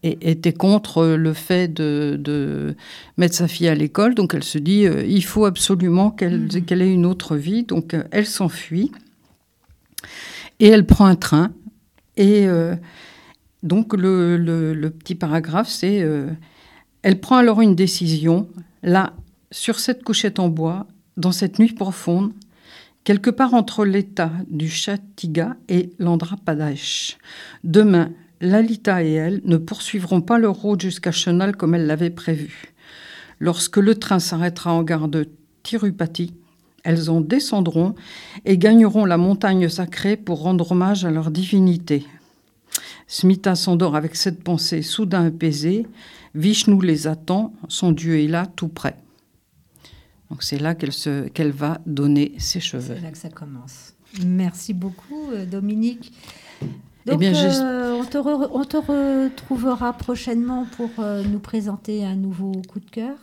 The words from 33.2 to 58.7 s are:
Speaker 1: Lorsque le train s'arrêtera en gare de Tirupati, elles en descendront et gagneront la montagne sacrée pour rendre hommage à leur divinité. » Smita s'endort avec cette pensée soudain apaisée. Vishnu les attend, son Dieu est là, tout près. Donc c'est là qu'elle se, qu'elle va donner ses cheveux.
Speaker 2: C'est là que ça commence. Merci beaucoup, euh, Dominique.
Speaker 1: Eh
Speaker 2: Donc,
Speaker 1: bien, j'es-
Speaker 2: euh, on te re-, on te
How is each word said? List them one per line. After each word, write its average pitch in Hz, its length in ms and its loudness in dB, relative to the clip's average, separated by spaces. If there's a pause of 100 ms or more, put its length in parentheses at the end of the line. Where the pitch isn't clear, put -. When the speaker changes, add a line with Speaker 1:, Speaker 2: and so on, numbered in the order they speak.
Speaker 1:
Lorsque 170 380 -2
le 202 160 4
train 214 240 0
s'arrêtera 170 560 -2
en 170 80 2
gare 160 260 -2
de 156 220 -2 (320)
Tirupati, 180 720 -4 (500)
elles 165 280 0
en 165 100 2
descendront 180 720 0 (500)
et 190 140 4
gagneront 214 480 6
la 175 120 2
montagne 185 520 2
sacrée 185 480 -4
pour 175 240 -6
rendre 175 300 0
hommage 185 340 0
à 165 60 0
leur 160 180 -2
divinité. » 175 800 2 (1000)
Smita 190 460 2
s'endort 175 420 0
avec 156 200 -4
cette 170 280 -4
pensée 165 380 -2
soudain 180 460 0
apaisée. 165 580 -2 (480)
Vishnu 196 500 2
les 156 220 2
attend, 180 480 -2 (140)
son - 240 0
Dieu 160 280 0
est 151 80 0
là, 175 280 -2
tout 170 140 -6
près. - 260 -8 (1400)
Donc - 100 -12
c'est - 160 -6
là 156 160 -2
qu'elle 151 200 -6
se, 143 340 -6
qu'elle 151 240 -2
va 147 340 -6
donner 143 540 0
ses - 200 -6
cheveux. 123 380 -8
Speaker 2:
C'est 170 60 -12
là 160 80 -14
que 156 80 -20
ça 165 100 -14
commence. 135 640 -20 (320)
Merci 180 480 -2
beaucoup, 196 580 -10
euh, 202 140 -8
Dominique. 214 640 -4 (520)
Speaker 1:
Eh - 480 -10
Speaker 2:
Donc, 165 80 2
Speaker 1:
bien, 185 140 4
j'es- 185 280 2
Speaker 2:
euh, 247 380 -2
on 254 40 -4
te 254 140 -6
re-, 285 340 -2
on 262 120 -4
te - 140 -4